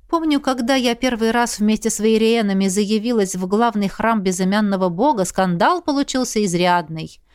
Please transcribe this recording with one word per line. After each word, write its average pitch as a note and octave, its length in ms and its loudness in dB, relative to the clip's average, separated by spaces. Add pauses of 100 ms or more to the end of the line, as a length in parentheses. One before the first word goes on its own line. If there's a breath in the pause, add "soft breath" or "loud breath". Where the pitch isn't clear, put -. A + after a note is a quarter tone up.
Помню, D#4+ 320 0
когда B3+ 340 0
я A#3+ 200 2
первый A#3 380 0
раз A#3+ 260 0
вместе G#3+ 320 0
с - 100 -6
вейриенами A3 680 2
заявилась G#3 680 0
в F#3 100 -4
главный G#3 420 0
храм A3 340 0
безымянного F#3+ 680 0
бога, G3+ 380 0
скандал G3+ 560 0
получился C4+ 600 -2
изрядный. E3+ 760 -2 (140 soft breath)